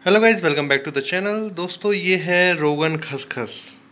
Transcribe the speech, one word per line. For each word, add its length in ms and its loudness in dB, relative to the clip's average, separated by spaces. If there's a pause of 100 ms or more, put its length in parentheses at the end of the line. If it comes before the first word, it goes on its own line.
Hello 160 6
guys, 180 6
welcome 240 0
back 180 2
to 60 -6
the 120 -2
channel। 500 -4
दोस्तों, 420 -4
ये 220 2
है 380 2
रोगन 440 0
खसखस, 800 -8 (140)